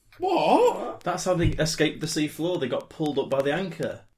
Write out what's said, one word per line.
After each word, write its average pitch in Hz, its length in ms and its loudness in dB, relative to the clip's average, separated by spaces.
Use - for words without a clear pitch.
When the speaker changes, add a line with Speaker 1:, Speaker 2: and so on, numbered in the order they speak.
Speaker 1:
What? 349 840 2
Speaker 2:
That's 180 240 -4
how 185 80 4
they 165 160 2
escaped 151 520 0
the 151 60 -4
seafloor. 160 520 -2
They 131 80 -2
got 120 220 -6
pulled 147 280 -4
up 135 120 0
by 135 120 0
the 143 120 0
anchor. 165 480 -6